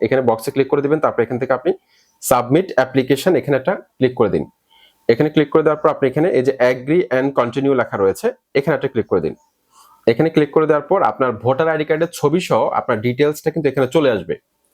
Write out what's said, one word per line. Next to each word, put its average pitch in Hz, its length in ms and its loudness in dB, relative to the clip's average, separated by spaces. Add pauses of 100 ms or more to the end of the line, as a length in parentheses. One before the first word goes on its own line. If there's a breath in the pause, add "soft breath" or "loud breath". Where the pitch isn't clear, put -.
এখানে 131 220 0
বক্সে 117 280 -2
ক্লিক 135 180 0
করে 143 140 0
দিবেন, 147 180 0
তারপর 123 220 0
এখান 123 160 -2
থেকে 131 140 -2
আপনি 143 200 -2 (480)
সাবমিট 131 540 0
অ্যাপ্লিকেশন 135 600 0
এখানে 139 200 0
একটা 156 180 -2
ক্লিক 127 400 -4
করে 113 140 2
দিন। 82 160 -2 (640 soft breath)
এখানে 147 220 2
ক্লিক 151 200 0
করে 160 120 2
দেওয়ার 151 200 -2
পর 165 60 2
আপনি 139 200 0
এখানে 156 220 0
এই 127 120 0
যে 127 180 0
agree 131 420 0 (160)
and 139 200 -2
continue 135 360 0
লেখা 117 220 -2
রয়েছে, 101 360 0 (220)
এখানে 143 200 0
একটা 135 140 -4
ক্লিক 110 180 -4
করে 95 140 0
দিন। 78 140 -4 (720 soft breath)
এখানে 131 240 2
ক্লিক 151 200 2
করে 156 160 2
দেওয়ার 147 160 2
পর 147 200 0
আপনার 123 300 0
ভোটার 127 360 -2
আইডি 156 160 -2
কার্ডের 160 280 0
ছবি 151 280 0
সহ 147 280 0
আপনার 110 320 -2
ডিটেইলসটা 143 500 -2
কিন্তু 156 180 -2
এখানে 131 180 0
চলে 139 240 2
আসবে, 85 240 -4 (400)